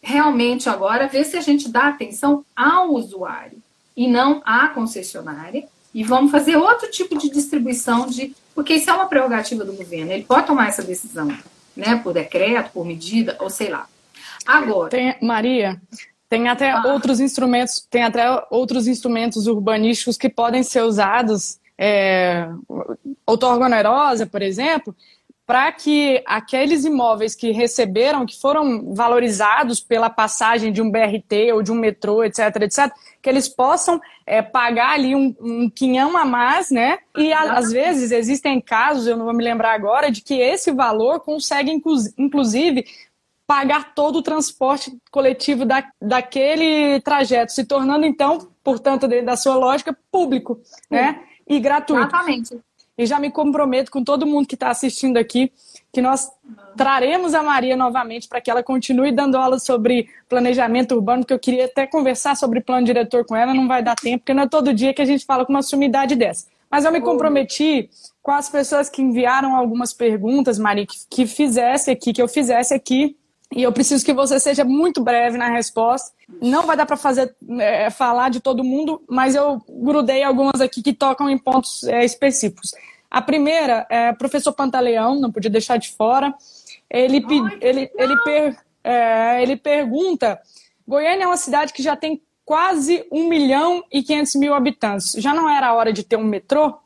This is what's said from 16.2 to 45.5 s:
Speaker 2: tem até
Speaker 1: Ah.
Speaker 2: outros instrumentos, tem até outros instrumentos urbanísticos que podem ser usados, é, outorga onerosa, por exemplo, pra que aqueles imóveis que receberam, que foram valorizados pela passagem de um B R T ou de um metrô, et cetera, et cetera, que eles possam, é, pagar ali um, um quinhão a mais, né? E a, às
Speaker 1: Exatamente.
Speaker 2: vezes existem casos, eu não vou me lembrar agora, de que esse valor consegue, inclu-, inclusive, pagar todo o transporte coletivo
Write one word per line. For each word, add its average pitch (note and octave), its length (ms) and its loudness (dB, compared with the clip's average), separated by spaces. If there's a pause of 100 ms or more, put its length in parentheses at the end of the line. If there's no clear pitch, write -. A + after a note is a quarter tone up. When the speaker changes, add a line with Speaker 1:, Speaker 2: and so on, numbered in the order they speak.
Speaker 2:
tem A#3 180 0
até B3 220 0
Speaker 1:
Ah. A#3 160 0
Speaker 2:
outros C4 340 0
instrumentos, B3 720 0
tem A#3+ 120 0
até A#3 220 0 (260)
outros A#3 360 0
instrumentos A#3 600 -2
urbanísticos A3 680 0
que - 140 0
podem A#3 320 0
ser B3 180 0
usados, G#3+ 800 0 (200)
é, F#3 680 2 (800)
outorga A#3+ 400 2
onerosa, A#3 600 2
por G3+ 140 -8
exemplo, G#3+ 560 -4 (500)
pra C4 240 2
que D4 560 0
aqueles C4+ 600 0
imóveis A3+ 480 0
que A#3 180 -2
receberam, A#3+ 720 0
que - 160 -12
foram C4+ 540 -2
valorizados A#3 840 2
pela A3+ 300 0
passagem A3 640 0
de G3 80 -2
um A3+ 100 0
B G#3 80 0
R G#3+ 220 0
T A3 320 0
ou A3 100 2
de F#3+ 80 -4
um A3+ 40 -2
metrô, A3 500 0
et G#3+ 100 -2
cetera, G#3+ 300 0
et G3+ 80 -4
cetera, C#4 260 0 (240)
que C#4 60 -2
eles C4 200 2
possam, D#4+ 520 0 (260)
é, A3 140 2
pagar A#3+ 540 0
ali C4+ 200 0
um, C4+ 240 0
um A#3 320 -2
quinhão C4+ 460 0
a E4 80 4
mais, C4 460 0
né? C4 280 2 (180)
E D#4 160 2
a, D#4 100 2
às D4+ 40 0
Speaker 1:
Exatamente. A#3+ 280 0
Speaker 2:
vezes C4 360 0
existem B3 500 0
casos, A#3+ 460 0
eu A#3 100 0
não A3+ 100 -6
vou A#3 80 -2
me A#3 100 0
lembrar A3+ 280 0
agora, A3+ 380 2
de A3 120 -6
que - 120 -4
esse C#4+ 380 0
valor B3 480 0
consegue, D4 500 -4
inclu-, D4 460 0
inclusive, C#4 720 0 (600)
pagar C#4+ 480 0
todo D4 220 0
o D#4 60 -2
transporte C#4 760 -2 (160)
coletivo C4+ 520 0